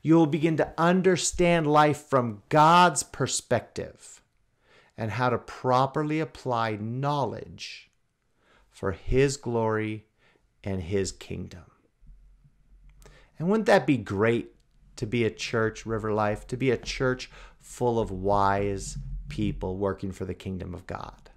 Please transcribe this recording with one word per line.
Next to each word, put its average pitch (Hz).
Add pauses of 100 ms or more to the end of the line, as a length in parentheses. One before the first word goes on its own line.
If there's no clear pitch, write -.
You 156
will 165
begin 156
to 147
understand 175
life 151
from 120
God's 160
perspective - (760)
and 110
how 123
to 117
properly 135
apply 117
knowledge 117 (800)
for 98
his 135
glory 110 (580)
and 95
his 95
kingdom. 92 (1700)
And 160
wouldn't 214
that 190
be 135
great 104 (420)
to 120
be 117
a 107
church, 110
River 110
Life, 107
to 127
be 131
a 113
church - (300)
full 120
of 98
wise 98 (320)
people 95
working 98
for 92
the 92
kingdom 90
of 87
God? -